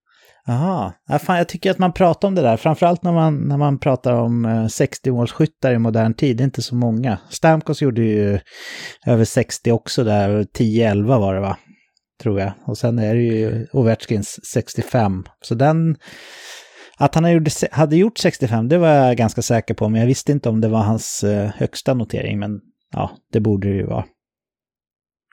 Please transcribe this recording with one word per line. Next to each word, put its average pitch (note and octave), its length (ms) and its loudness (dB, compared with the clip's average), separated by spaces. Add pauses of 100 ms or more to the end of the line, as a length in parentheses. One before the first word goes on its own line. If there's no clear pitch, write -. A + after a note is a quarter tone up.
(480)
Aha. B2 440 -2 (140)
Ja, D3+ 120 -2
fan, F3+ 200 -2
jag F3 100 0
tycker F#3+ 220 -4
att F3 80 -2
man F#3 140 2
pratar F#3 360 2
om F#3+ 60 -2
det F3 80 2
där, A2+ 140 4
framförallt E3+ 460 2
när F3 100 0
man, D#3+ 360 2
när C#3+ 80 0
man C#3+ 220 2
pratar B2+ 340 0
om, A#2 320 0
eh, A2+ 220 0
sextio - 460 -2
målskyttar B2 600 -2
i A#2 60 2
modern A2+ 360 0
tid. C3 220 0
Det B2 60 -2
är - 20 2
inte C3 180 -2
så - 120 -8
många. A#2 440 -2 (120)
Stamkos D#3+ 520 0
gjorde A#2 200 0
ju G#2 380 0 (680)
över A2+ 180 4
sextio - 480 -2
också A#2 320 -2
där, G#2 400 2
tio, A2 460 0
elva G#2 280 2
var G2 160 0
det, F#2 60 -2
va? G2 160 -4 (680)
Tror G2 180 -2
jag. F#2+ 120 -4 (140)
Och G#2+ 120 -8
sen A#2+ 200 0
är G#2+ 160 0
det A#2+ 80 2
ju A2+ 500 -2
Ovechkins A2+ 800 -2
sextiofem. G#2+ 720 -2 (160)
Så - 140 -8
den, D#3 420 2 (1000)
att C#3+ 160 2
han D#3+ 100 2
hade E3+ 120 4
gjort, D#3 120 2 (240)
hade D#3 240 2
gjort G#3 220 2
sextiofem, A#2 500 0
det E3+ 100 4
var E3+ 100 4
jag C3 280 4
ganska A2+ 260 0
säker A2+ 320 -2
på, A2 140 -2
men A2 120 2
jag A#2 80 2
visste C3 240 0
inte C#3 160 -2
om A2 120 0
det A2 80 2
var A2 140 2
hans, G#2+ 420 -2
eh, G#2 320 0
högsta - 380 -4
notering, G#2 440 -4
men G#2 220 -8 (320)
ja, - 180 -6 (220)
det A#2 80 0
borde G2+ 280 0
det G2 60 0
ju F#2+ 120 -2
vara. A2+ 180 -6 (1300)